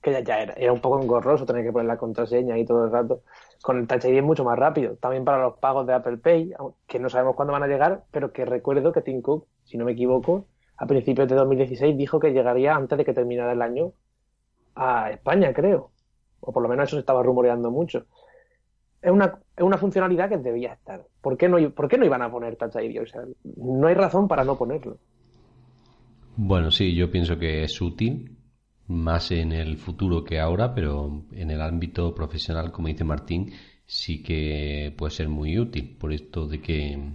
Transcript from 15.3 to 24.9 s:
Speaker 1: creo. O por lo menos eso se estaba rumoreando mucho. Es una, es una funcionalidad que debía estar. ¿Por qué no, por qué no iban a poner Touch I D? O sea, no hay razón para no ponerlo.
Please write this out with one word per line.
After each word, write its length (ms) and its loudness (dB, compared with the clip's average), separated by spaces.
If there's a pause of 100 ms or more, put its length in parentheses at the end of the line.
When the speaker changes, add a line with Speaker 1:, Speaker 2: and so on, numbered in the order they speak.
Speaker 1:
creo. 400 2 (480)
O 120 -10
por 120 0
lo 40 0
menos 200 0
eso 80 -4
se 40 -2
estaba 220 2
rumoreando 480 2
mucho. 360 -4 (920)
Es 100 2
una, 280 4 (180)
es 80 0
una 140 4
funcionalidad 500 2
que 100 0
debía 340 -4
estar. 320 -16 (160)
¿Por 160 -2
qué 120 4
no, 100 6 (120)
por 180 -2
qué 100 4
no 60 4
iban 180 2
a 80 -4
poner 260 -8
Touch 260 -6
I 100 -6
D? 80 -8
O 60 -6
sea, 160 -14 (340)
no 300 0
hay 80 6
razón 320 4
para 160 2
no 160 0
ponerlo. 400 -6 (1400)